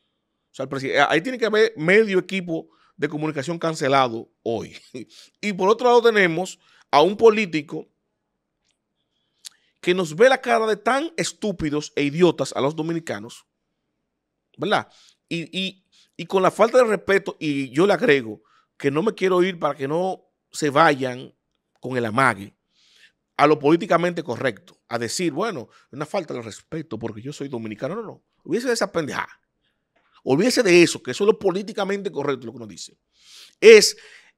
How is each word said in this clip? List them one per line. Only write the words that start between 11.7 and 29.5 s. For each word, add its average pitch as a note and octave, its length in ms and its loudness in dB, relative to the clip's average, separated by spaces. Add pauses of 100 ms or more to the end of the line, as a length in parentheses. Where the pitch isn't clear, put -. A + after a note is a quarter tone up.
e D3 80 -2
idiotas D3 520 2
a G#2 60 -4
los C#3 140 0
dominicanos, D#3+ 720 -8 (1080)
¿verdad? F#3+ 320 -2 (400)
Y, E3 280 -8
y, F#3+ 280 -8 (320)
y E3+ 100 -12
con F#3+ 160 0
la F3 80 2
falta A#3 280 2
de B3+ 60 6
respeto, G3 540 -2
y C#3 320 -4
yo D#3 160 2
le G3+ 60 4
agrego C#3 500 0 (340)
que C#3 140 -2
no D3+ 120 0
me G#3+ 120 -2
quiero F#3 280 2
ir F3+ 180 -2
para D3+ 160 -2
que C#3 100 -8
no F3 380 -4 (260)
se D3+ 200 -4
vayan C3 640 0 (460)
con B2+ 180 -8
el A#2+ 100 0
amague, A2 500 0 (800)
a C#3+ 100 4
lo D3+ 140 4
políticamente E3+ 640 0
correcto, A#2+ 640 -8
a A#2 100 -6
decir, C3+ 320 -4
bueno, D#3+ 380 -8 (240)
una C#3+ 140 -10
falta - 280 -8
de B2 80 -10
respeto A2+ 560 -12
porque A2 240 -10
yo C#3 100 -12
soy C#3 160 -12
dominicano. A#2 460 -10
No, A#3 80 -12
no, D#3+ 220 -20 (180)
olvídese A#3 240 -4
de A#3+ 80 -2
esa A3+ 160 -4
pendejada. - 500 -6 (840)